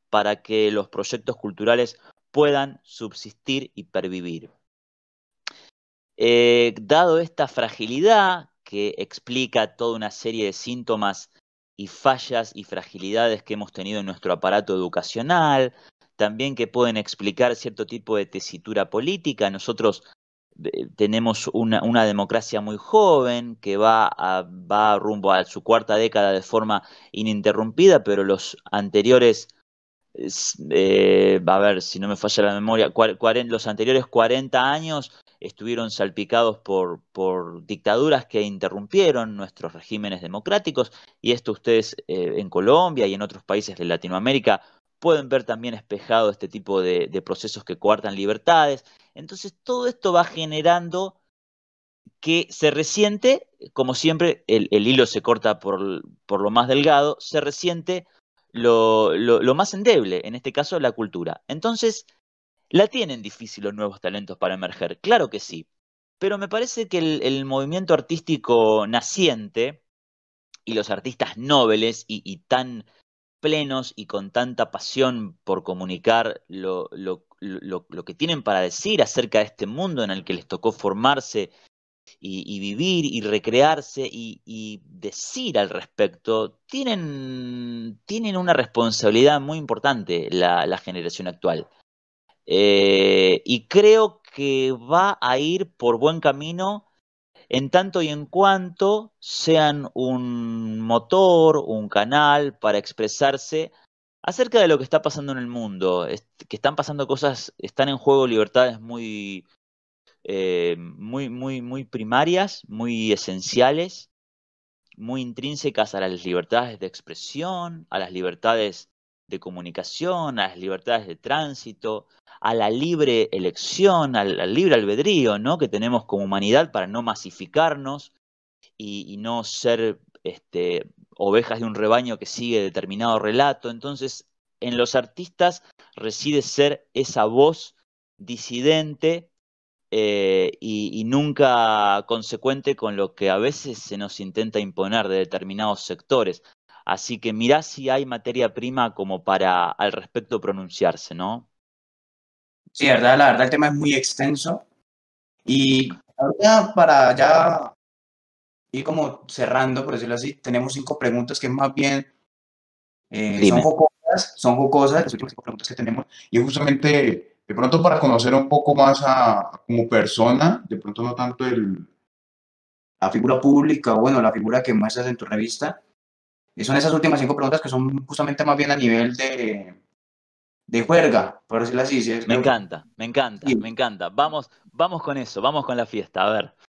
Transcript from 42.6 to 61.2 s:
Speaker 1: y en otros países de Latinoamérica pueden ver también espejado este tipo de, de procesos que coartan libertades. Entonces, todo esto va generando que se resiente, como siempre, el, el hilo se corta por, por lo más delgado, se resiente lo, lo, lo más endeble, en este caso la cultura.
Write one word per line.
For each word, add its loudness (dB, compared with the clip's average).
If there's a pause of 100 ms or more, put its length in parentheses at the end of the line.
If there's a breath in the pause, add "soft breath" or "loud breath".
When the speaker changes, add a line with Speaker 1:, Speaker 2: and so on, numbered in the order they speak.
Speaker 1:
y -2
en -8
otros -12
países -4
de -6
Latinoamérica 0 (380 soft breath)
pueden 2
ver 0
también -8
espejado 0
este -6
tipo -4
de, 0
de -6
procesos -10
que -10
coartan 0
libertades. 2 (300 soft breath)
Entonces, -18
todo -4
esto -2
va 6
generando -2 (1000)
que 0
se -2
resiente, 0 (240)
como -2
siempre, 0
el, 2
el 4
hilo 4
se -4
corta 0
por, -6 (240)
por -2
lo 0
más 2
delgado, 4
se -4
resiente -6 (460)
lo, 4
lo, 4
lo 4
más 0
endeble, 2
en -12
este -10
caso -4
la 0
cultura. -8